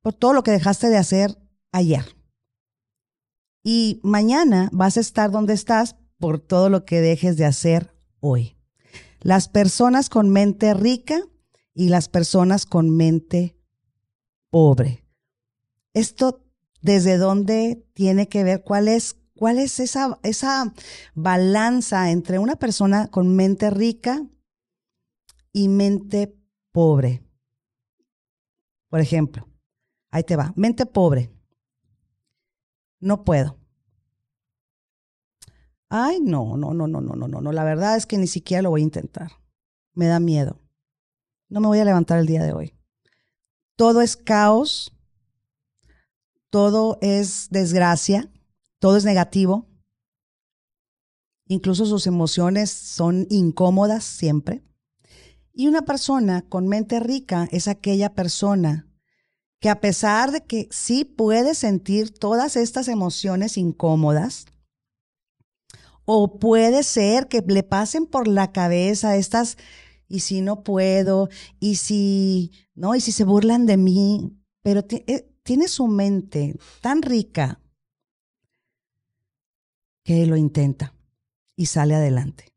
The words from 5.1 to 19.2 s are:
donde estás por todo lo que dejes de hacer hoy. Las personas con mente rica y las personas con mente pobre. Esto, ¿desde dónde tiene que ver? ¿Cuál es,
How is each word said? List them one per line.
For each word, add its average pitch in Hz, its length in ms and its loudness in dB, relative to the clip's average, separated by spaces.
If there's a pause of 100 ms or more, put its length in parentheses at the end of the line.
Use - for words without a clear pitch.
donde 214 240 -2
estás 226 420 -2 (220)
por 156 220 -4
todo 190 300 2
lo 190 140 2
que 170 160 0
dejes 165 380 2
de 156 80 2
hacer 165 480 0 (260)
hoy. 123 380 -2 (640)
Las 185 280 2
personas 240 600 2
con 208 200 4
mente 202 440 2
rica 247 480 -2 (540)
y 180 140 2
las 175 200 2
personas 185 560 2
con 165 240 2
mente 165 680 0 (920)
pobre. 135 560 4 (880)
Esto, 254 500 -2 (380)
¿desde 185 360 4
dónde 214 760 0
tiene 196 340 0
que 202 160 -2
ver? 190 200 0
¿Cuál 208 240 0
es, 226 300 -2 (180)